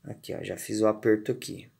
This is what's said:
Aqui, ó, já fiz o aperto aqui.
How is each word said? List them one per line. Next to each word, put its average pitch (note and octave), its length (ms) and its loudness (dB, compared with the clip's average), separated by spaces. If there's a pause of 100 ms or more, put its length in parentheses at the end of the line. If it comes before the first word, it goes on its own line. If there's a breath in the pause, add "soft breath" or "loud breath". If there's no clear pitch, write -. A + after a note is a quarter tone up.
Aqui, - 320 -10
ó, - 80 -8
já F#2+ 140 -8
fiz G#2+ 240 -2
o A2 60 6
aperto G#2+ 440 4
aqui. - 480 -8